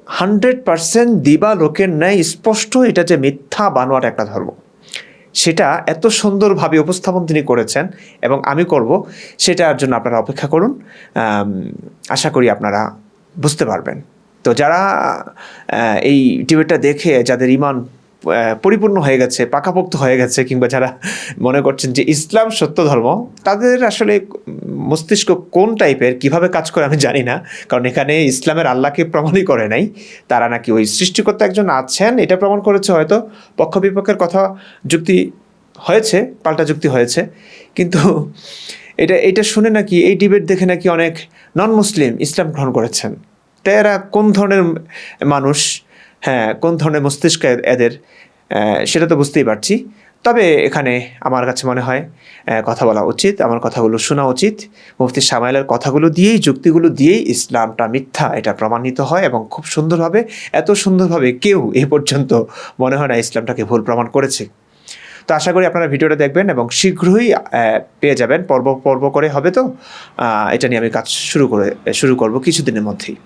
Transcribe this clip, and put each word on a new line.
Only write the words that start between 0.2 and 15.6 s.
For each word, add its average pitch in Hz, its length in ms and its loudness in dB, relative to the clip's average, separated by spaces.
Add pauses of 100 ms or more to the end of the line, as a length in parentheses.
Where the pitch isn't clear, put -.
পার্সেন্ট 190 560 2
দিবা 156 340 4
লোকের 160 340 2
ন্যায় 175 340 2
স্পষ্ট - 540 -2
এটা 220 260 4
যে 170 140 2
মিথ্যা, 139 520 -2
বানোয়াট 127 360 0
একটা 113 200 -2
ধর্ম, 104 260 -8 (840)
সেটা 160 540 0
এত 165 200 0
সুন্দরভাবে 196 720 2
উপস্থাপন 180 460 -2
তিনি 156 160 0
করেছেন 127 460 0 (340)
এবং 135 240 0
আমি 151 180 0
করব, 151 420 0 (320)
সেটার 151 400 0
জন্য 131 180 0
আপনারা 117 240 -2
অপেক্ষা - 280 -4
করুন। 175 340 0 (340)
আম, 104 560 -2 (380)
আশা 151 200 -2
করি 127 200 2
আপনারা 104 460 -2 (440)
বুঝতে 147 260 -2
পারবেন। 90 360 -6 (420)
তো 123 100 4
যারা, 151 260 2
আহ, 190 500 -2 (720)